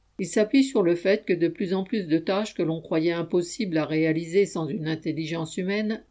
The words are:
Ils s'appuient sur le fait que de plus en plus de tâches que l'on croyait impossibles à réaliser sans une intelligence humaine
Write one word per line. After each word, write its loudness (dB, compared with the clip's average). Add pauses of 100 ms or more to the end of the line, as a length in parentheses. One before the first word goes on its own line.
(180)
Ils -2
s'appuient 4
sur 2
le 4
fait 2
que -2
de 2
plus -2
en 0
plus -2
de 2
tâches -2
que -4
l'on -2
croyait 0
impossibles -2
à 0
réaliser 2
sans -2
une -4
intelligence -4
humaine -2